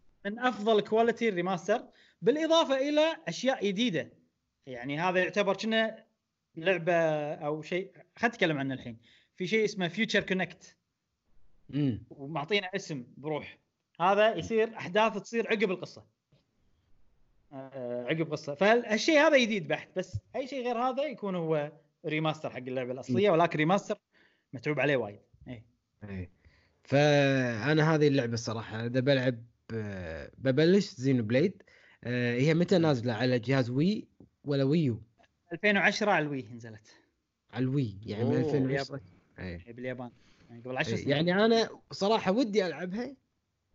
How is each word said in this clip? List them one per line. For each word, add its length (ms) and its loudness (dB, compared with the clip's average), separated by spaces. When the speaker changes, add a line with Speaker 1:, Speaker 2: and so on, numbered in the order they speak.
Speaker 1:
من 120 -6
أفضل 420 2
كواليتي 480 2
الريماستر، 540 -2
بالإضافة 640 2
إلى 280 2
أشياء 380 -2
جديدة. 460 -2
يعني 340 -8
هذا 180 0
يعتبر 380 0
كنا 480 -2
لعبة 380 0
أو 280 -6
شيء، 280 -6
خلينا 180 -2
نتكلم 240 0
عنه 160 -4
الحين. 240 -12
في 100 -6
شيء 180 2
اسمه 240 -2
فيوتشر 340 0
كونكت. 540 -6
Speaker 2:
مم. 420 -2
Speaker 1:
ومعطينا 560 -4
اسم 380 -8
بروح. 420 -8
هذا 340 4
يصير 420 -2
أحداث 460 0
تصير 260 -4
عقب 220 0
القصة. 340 -10
آه، 560 -8
عقب 240 -2
قصة. 220 -8
فهالشيء 640 2
هذا 200 6
جديد 300 0
بحت، 280 -4
بس 220 -6
أي 100 -6
شيء 180 -8
غير 140 -2
هذا 260 -2
يكون 300 -6
هو 380 -2
ريماستر 440 -2
حق 60 -12
اللعبة 360 -6
الأصلية، 380 2
Speaker 2:
مم. 80 6
Speaker 1:
ولكن 200 2
ريماستر 400 0
متعوب 280 -4
عليه 160 2
وايد. 240 -4
إيه. 160 -14
Speaker 2:
إيه. 260 -10
فأنا 1120 4
هذه 140 4
اللعبة 260 0
الصراحة 520 -6
إذا 140 0
بلعب، 440 0
آه، 640 -8
ببلش 560 4
زينو 280 2
بليد. 400 2
آه، 300 -2
هي 200 4
متى 240 4
نازلة؟ 340 2
على 260 2
جهاز 320 0
وي 380 0
ولا 200 0
ويو؟ 380 2
Speaker 1:
ألفين 240 2
وعشرة 340 2
على 120 4
الوي 320 -4
نزلت. 340 -16
Speaker 2:
على 100 -4
الوي، 340 -2
يعني 180 -4
من 120 2
Speaker 3:
أوه. 40 2
Speaker 2:
ألفين 220 0
وعشرة. 40 0
Speaker 1:
باليابان. 340 -4
Speaker 2:
إيه. 280 -10
Speaker 1:
إيه، 60 -18
باليابان. 380 -10
يعني 120 -20
قبل 140 -8
عشر 140 -2
Speaker 2:
إيه، 60 -2
Speaker 1:
سنين. 140 -4
Speaker 2:
يعني 340 2
أنا 240 4
صراحة 420 0
ودي 340 2
ألعبها، 480 -8